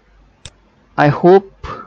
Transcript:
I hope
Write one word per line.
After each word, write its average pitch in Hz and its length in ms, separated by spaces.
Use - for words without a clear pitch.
I 147 120
hope 185 580